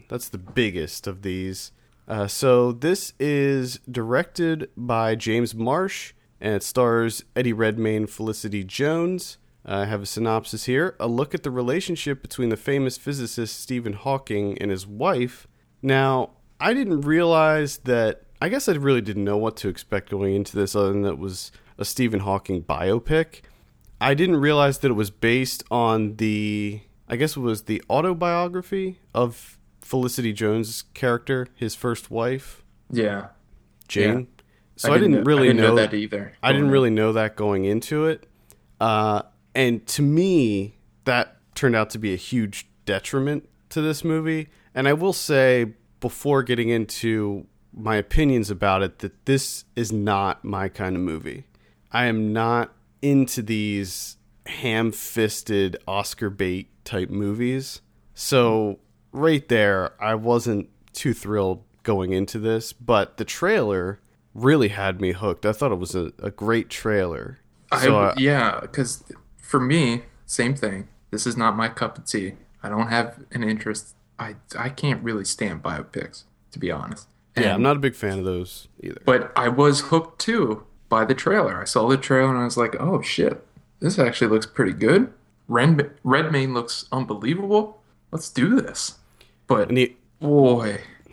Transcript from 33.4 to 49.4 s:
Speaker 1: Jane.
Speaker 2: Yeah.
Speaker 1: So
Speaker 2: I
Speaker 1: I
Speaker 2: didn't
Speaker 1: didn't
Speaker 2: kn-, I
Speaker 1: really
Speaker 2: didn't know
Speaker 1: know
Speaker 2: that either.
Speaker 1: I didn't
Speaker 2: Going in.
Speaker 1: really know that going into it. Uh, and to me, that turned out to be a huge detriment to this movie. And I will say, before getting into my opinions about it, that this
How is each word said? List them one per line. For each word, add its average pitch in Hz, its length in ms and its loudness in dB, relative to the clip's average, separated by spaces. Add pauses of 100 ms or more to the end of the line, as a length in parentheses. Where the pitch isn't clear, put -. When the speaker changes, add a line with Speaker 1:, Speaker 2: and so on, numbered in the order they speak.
Speaker 1:
Jane. 104 320 0
Speaker 2:
Yeah. - 220 -14 (340)
Speaker 1:
So 139 160 0
Speaker 2:
I - 20 8
Speaker 1:
I 170 40 8
Speaker 2:
didn't 185 140 6
Speaker 1:
didn't 107 120 4
Speaker 2:
kn-, - 20 0
I - 20 2
Speaker 1:
really 139 200 6
Speaker 2:
didn't 113 120 6
know 110 80 6
Speaker 1:
know 117 80 6
Speaker 2:
that 107 160 4
either. 104 400 -6 (100)
Speaker 1:
I 123 60 2
didn't 139 140 4
Speaker 2:
Going 143 60 4
in. 135 40 4
Speaker 1:
really 131 180 6
know 110 220 2
that 110 240 -2
going 101 300 0
into 117 400 0
it. 160 200 -4 (540)
Uh, 107 420 2 (300)
and 123 360 0
to - 140 -2
me, 143 720 2 (280)
that 123 340 0 (180)
turned 127 180 2
out 110 160 0
to - 80 -10
be 107 140 -2
a 92 40 -2
huge 107 520 -6 (180)
detriment 135 640 -2 (220)
to 160 100 -4
this 156 240 -2
movie. 160 440 -2 (240)
And 131 140 0
I 143 60 4
will 170 200 2
say, 127 600 4 (260)
before 135 460 0
getting 120 240 0
into 110 800 -2 (260)
my 110 220 -2
opinions 123 520 2
about 98 340 2
it, 92 180 -4
that - 260 -10
this - 380 0 (100)